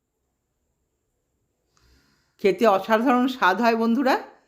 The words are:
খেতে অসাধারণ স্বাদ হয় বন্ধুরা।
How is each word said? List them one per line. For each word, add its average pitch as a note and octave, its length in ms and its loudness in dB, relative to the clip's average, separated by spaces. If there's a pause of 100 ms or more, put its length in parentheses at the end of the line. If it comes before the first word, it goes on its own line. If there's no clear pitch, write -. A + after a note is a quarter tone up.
(2500)
খেতে G3 280 0
অসাধারণ A3+ 640 0
স্বাদ F#3+ 320 -2
হয় A#3 160 0
বন্ধুরা। A#3+ 460 0 (260)